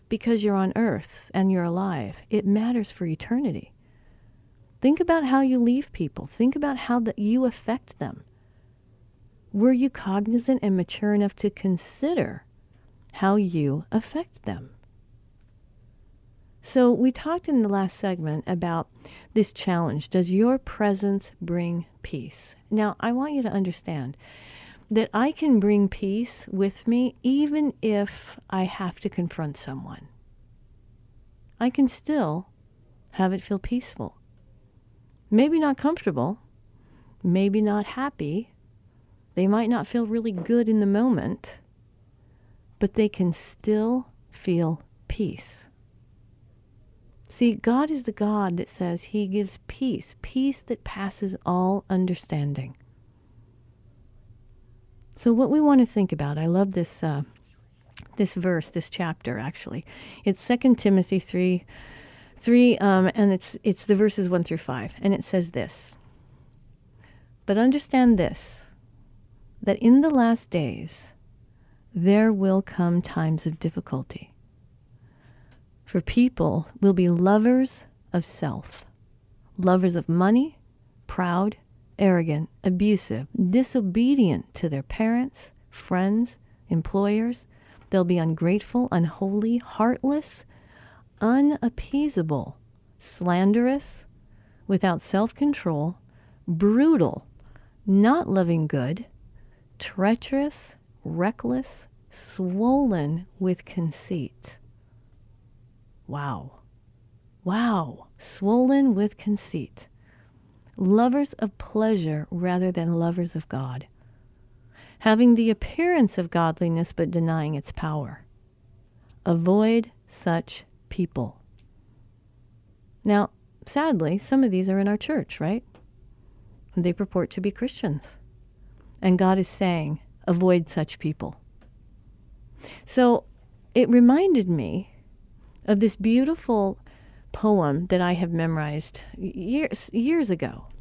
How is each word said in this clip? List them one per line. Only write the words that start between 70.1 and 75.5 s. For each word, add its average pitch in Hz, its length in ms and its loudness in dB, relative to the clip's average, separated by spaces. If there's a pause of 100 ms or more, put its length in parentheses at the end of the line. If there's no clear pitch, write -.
last 233 400 2
days - 640 -6 (840)
there 202 360 4
will 190 300 2
come 175 400 0
times 160 460 -2
of 160 120 -6
difficulty. - 680 -8 (1600)